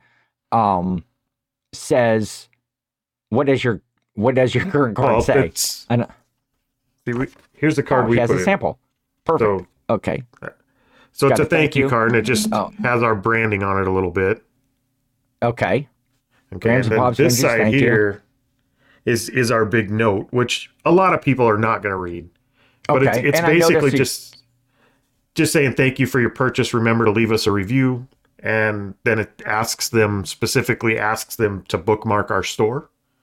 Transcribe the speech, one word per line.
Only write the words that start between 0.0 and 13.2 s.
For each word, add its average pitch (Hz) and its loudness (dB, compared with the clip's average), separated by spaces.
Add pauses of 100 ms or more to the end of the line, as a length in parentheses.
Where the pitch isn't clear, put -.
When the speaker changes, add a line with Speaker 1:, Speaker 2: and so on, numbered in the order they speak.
Speaker 1:
um, 92 0 (680)
says, 117 -2 (800)
what 135 0
does 135 2
your, 113 -2 (340)
what 123 0
does 127 2
your 120 0
current 131 0
card 127 0
Speaker 2:
Well, 113 2
Speaker 1:
say? 127 2
Speaker 2:
it's - -8
Speaker 1:
And 120 0 (960)
Speaker 2:
see, 123 -4
we, 123 -4 (260)
here's 147 0
the 139 0
card 127 2
Speaker 1:
oh, 110 0
Speaker 2:
we 117 4
Speaker 1:
he 123 4
has 120 2
Speaker 2:
put - 2
Speaker 1:
a - -2
Speaker 2:
in. - -2
Speaker 1:
sample. 190 -2 (460)
Perfect. 110 0
Speaker 2:
So - -18 (220)
Speaker 1:
Okay. 95 -2 (880)
Speaker 2:
so - 0
it's 127 4
Speaker 1:
Got - 2
Speaker 2:
a 151 2
Speaker 1:
a - 0
Speaker 2:
thank - -4
Speaker 1:
thank 156 2
Speaker 2:
you 139 2
Speaker 1:
you. 135 0
Speaker 2:
card, 117 2
and 117 2
it 110 2
just 110 0
Speaker 1:
Oh. 107 -2 (100)
Speaker 2:
has 120 0
our 113 2
branding 107 0